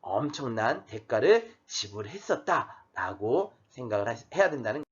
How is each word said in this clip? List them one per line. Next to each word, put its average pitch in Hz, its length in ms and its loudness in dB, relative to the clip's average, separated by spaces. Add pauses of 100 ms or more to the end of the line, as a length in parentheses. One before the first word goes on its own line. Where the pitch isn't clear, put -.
엄청난 120 760 0
대가를 143 640 2 (140)
지불했었다라고 107 1900 -2 (180)
생각을 107 380 -2
하-, 117 60 -2 (220)
해야 185 140 6
된다는 131 320 -4
거죠. - 100 -10